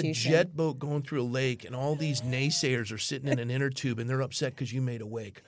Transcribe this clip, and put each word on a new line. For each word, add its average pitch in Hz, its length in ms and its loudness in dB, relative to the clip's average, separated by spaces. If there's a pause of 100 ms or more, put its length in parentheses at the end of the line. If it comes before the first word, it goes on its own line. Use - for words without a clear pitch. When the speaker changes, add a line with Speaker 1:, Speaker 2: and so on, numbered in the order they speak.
Speaker 1:
Constitution. 117 320 2
Speaker 2:
jet 170 240 4
boat 151 220 0
going 143 240 -2
through 143 200 -2
a - 60 2
lake, 127 380 0
and 123 100 -10
all 143 200 0
these 147 260 0
naysayers 127 720 2
are 107 40 -6
sitting 135 300 -4
in 131 120 4
an 120 100 -2
inner 139 200 2
tube, 127 280 -2
and 117 100 -2
they're 131 140 0
upset 131 340 -2
'cause 117 160 -6
you 131 80 -2
made 120 220 -2
a 107 40 -8
wake. 107 420 -8